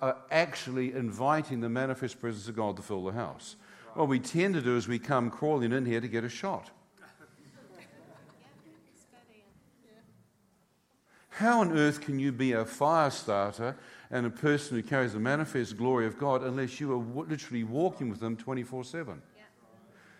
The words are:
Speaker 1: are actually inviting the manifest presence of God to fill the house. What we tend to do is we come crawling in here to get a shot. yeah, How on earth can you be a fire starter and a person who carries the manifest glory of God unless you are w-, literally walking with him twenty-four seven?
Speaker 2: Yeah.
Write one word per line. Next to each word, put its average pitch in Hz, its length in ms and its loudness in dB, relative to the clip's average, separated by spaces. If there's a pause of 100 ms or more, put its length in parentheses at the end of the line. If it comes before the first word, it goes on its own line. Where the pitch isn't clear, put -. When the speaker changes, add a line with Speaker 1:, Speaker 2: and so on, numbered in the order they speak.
Speaker 1:
are 131 160 0 (140)
actually 131 600 0
inviting 127 680 0
the 120 80 -2
manifest 127 500 -2
presence 110 280 -6
of 113 80 -10
God 104 200 0
to 98 60 -10
fill 92 240 -6
the 95 60 -2
house. 104 440 -8 (380)
What 156 140 2
we 131 120 2
tend 180 360 2
to 151 60 0
do 123 160 2
is 110 100 0
we 120 120 -2
come 120 300 0
crawling 135 420 0
in 131 140 2
here 117 160 0
to 123 60 -4
get 113 160 -2
a 123 60 -4
shot. 165 420 -6 (1080)
yeah, - 80 -20 (3500)
How 226 320 6
on 165 160 4
earth 147 240 6
can 139 180 0
you 139 120 2
be 127 200 2
a 113 140 2
fire 151 440 4
starter 110 640 -2 (360)
and 123 140 0
a 113 40 0
person 143 460 0
who 113 80 0
carries 127 300 0
the 107 60 -4
manifest 131 580 -2
glory 123 280 2
of 110 120 -4
God 135 260 0
unless 131 360 -4
you 143 140 -2
are 123 100 0
w-, 135 260 -6
literally 123 340 -4
walking 131 460 -2
with 110 120 -8
him 113 140 -4
twenty-four 127 480 -8
seven? 131 380 -10 (140)
Speaker 2:
Yeah. 214 80 -20 (760)